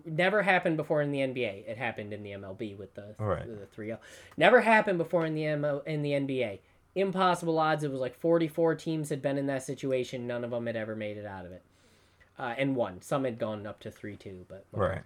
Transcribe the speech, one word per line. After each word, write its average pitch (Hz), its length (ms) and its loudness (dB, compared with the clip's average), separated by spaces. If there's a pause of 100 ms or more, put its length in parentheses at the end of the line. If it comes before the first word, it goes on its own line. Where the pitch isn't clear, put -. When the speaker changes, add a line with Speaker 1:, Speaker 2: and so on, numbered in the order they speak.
Speaker 1:
never 180 380 2
happened 180 340 4
before 151 240 2
in 147 100 0
the 139 100 0
N 131 120 0
B 123 120 -2
A. 98 220 -6
It 110 100 -8
happened 110 360 -6
in 104 100 -10
the 101 100 -10
M 98 100 -10
L 95 100 -12
B 101 220 -8
with 98 200 -14
the, 104 220 -14
Speaker 2:
Right. 101 300 0
Speaker 1:
the 104 200 -12
three 110 260 -8
oh. 110 40 -8 (400)
Never 214 240 8
happened 208 360 6
before 165 280 2
in 156 80 -2
the 156 120 -2
M 151 200 0
L, 143 200 0
in 156 160 -2
the 143 120 0
N 139 140 2
B 131 160 0
A. 101 180 -6 (320)
Impossible 180 640 2
odds. 156 260 2
It 143 80 0
was, 131 100 -2
like, 127 180 -4
forty-four 165 560 4
teams 156 340 -2
had 143 120 -2
been 139 160 0
in 139 100 0
that 135 160 -2
situation. 131 640 -2
None 120 160 -4
of 120 100 -6
'em 117 140 -2
had 113 80 -4
ever 110 200 -4
made 104 220 -6
it 104 80 -10
out 95 200 -10
of 87 80 -14
it. 87 100 -18 (720)
Uh, 123 200 -4
and 139 180 2
one. 95 260 -2
Some 139 220 -2
had 120 160 -2
gone 107 260 -4
up 104 160 -10
to 107 100 -10
three 104 260 -12
two, 92 320 -14
but - 220 -16
whatever. 101 340 0